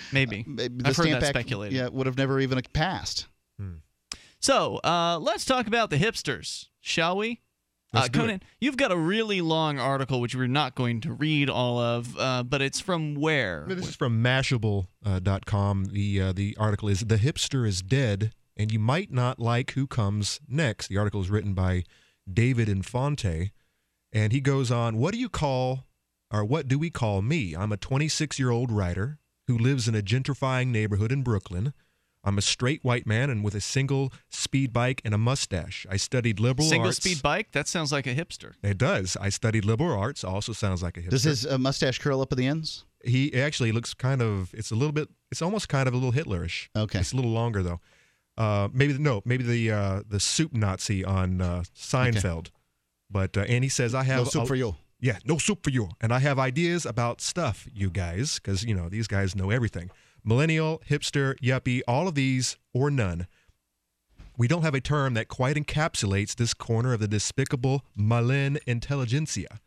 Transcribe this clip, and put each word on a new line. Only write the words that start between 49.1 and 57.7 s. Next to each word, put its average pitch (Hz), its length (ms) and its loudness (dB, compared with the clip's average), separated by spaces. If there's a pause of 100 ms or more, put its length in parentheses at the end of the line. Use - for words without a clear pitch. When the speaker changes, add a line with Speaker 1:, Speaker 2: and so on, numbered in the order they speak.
Speaker 3:
maybe 127 220 0
the, 117 260 2
uh, 101 340 0
the 104 140 -2
soup - 340 0
Nazi 98 520 0
on, 92 360 0
uh, 87 220 -2 (100)
Seinfeld. 104 760 0
Speaker 2:
Okay. - 40 -20 (580)
Speaker 3:
But, 95 280 -2
uh, 98 100 2
and 120 160 2
he 135 60 -2
says, 123 260 0
"I 131 80 0
have 131 220 2
Speaker 2:
No 123 40 -2
soup 147 140 0
Speaker 3:
a" - 20 -2
Speaker 2:
for 135 100 0
you. 117 200 -2 (240)
Speaker 3:
Yeah, 123 260 0
"No 165 120 2
soup 202 260 -2
for 151 60 0
you. 117 220 -2 (100)
And 113 120 2
I 127 60 2
have 139 180 2
ideas 156 480 0
about 120 360 -2
stuff, 143 520 -4